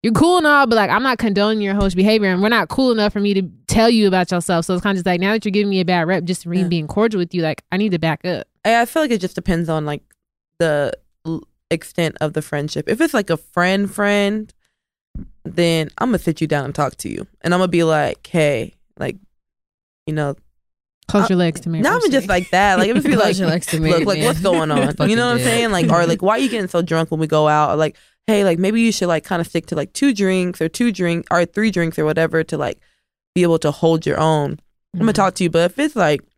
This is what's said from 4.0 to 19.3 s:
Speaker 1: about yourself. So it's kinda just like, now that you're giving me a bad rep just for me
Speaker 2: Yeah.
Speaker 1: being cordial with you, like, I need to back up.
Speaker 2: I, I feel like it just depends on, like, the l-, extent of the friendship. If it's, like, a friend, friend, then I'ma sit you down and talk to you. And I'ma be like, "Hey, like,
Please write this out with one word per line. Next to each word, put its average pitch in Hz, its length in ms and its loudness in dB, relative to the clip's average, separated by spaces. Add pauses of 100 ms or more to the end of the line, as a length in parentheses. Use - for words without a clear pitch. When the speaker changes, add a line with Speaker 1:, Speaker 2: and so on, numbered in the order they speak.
Speaker 1:
about 180 240 0
yourself. 175 320 -2
So 190 100 -2
it's 180 80 -2
kinda 202 140 -2
just 180 100 -4
like, 180 140 0
now 196 140 0
that 220 100 -2
you're 208 80 -4
giving 202 180 0
me 190 120 0
a 175 40 0
bad 175 220 0
rep 180 160 0
just 175 200 -4
for 170 60 -10
me 180 120 0
Speaker 2:
Yeah. 180 80 0
Speaker 1:
being 160 180 -2
cordial 214 320 0
with 175 160 -4
you, 170 60 -2
like, 156 200 -4 (120)
I - 40 -2
need 208 140 0
to 175 80 -2
back 160 240 -2
up. 175 240 -6 (160)
Speaker 2:
I, 233 200 2
I - 20 0
feel 320 160 -2
like 294 100 0
it 220 80 0
just 180 160 -6
depends 175 320 -2
on, 156 180 -2
like, 147 160 -6 (580)
the 147 340 0 (340)
l-, 165 160 -8 (260)
extent - 520 -4
of 151 100 -2
the 156 100 -4
friendship. 151 460 -6
If 226 140 0
it's, 320 120 0
like, 214 160 -2
a 170 60 2
friend, 190 580 -2
friend, 208 600 0 (920)
then 165 540 0
I'ma 233 200 0
sit 160 240 -2
you 160 60 -2
down 143 180 -2
and 139 100 -8
talk 143 220 -2
to - 120 -10
you. - 180 -10 (140)
And 170 120 0
I'ma 185 140 2
be 170 160 2
like, 151 440 0
"Hey, 147 480 0 (220)
like, 131 200 -8 (880)